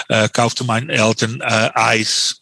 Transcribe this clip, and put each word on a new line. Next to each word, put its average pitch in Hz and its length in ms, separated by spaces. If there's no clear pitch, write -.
äh, 110 200
kaufte 120 360
meine 113 280
Eltern, 113 480
äh, 113 340
Eis 113 680